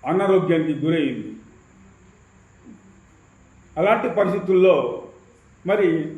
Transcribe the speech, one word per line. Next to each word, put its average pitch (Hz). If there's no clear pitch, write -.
అనారోగ్యానికి 165
గురైంది. 139
అలాంటి 208
పరిస్థితుల్లో 185
మరి 170